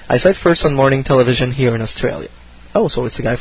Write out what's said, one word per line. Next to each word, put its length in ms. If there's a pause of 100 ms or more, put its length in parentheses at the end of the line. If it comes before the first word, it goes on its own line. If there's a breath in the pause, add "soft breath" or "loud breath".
I 100
saw 120
it 80
first 280
on 80
morning 300
television 480
here 240
in 60
Australia. 480 (440)
Oh, 140
so 180
it's 140
a 40
guy 180